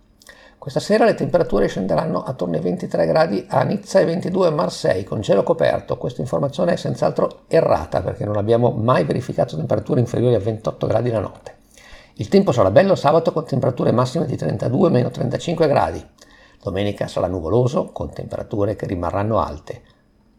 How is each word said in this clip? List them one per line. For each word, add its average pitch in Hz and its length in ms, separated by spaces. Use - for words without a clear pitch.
Questa 143 220
sera 220 240
le 202 100
temperature 175 520
scenderanno 175 540
attorno 160 360
ai 156 40
ventitré 175 440
gradi 165 420
a - 160
Nizza 190 380
e - 40
ventidue 180 420
a 160 40
Marseille, 151 540
con - 160
cielo 180 200
coperto. - 560
Questa - 220
informazione 156 540
è - 20
senz'altro - 720
errata, - 540
perché - 240
non 104 100
abbiamo 113 360
mai 131 340
verificato - 500
temperature 120 460
inferiori 120 340
a 107 40
ventotto 110 460
gradi 117 260
la 110 100
notte. - 340
Il - 120
tempo 190 240
sarà 101 200
bello 180 240
sabato, 160 360
con 156 140
temperature 131 480
massime 123 320
di - 100
trentadue, 123 540
meno 123 200
trentacinque 160 560
gradi. 95 400
Domenica 101 460
sarà 95 200
nuvoloso, 92 680
con - 180
temperature 101 640
che - 100
rimarranno 95 540
alte. - 420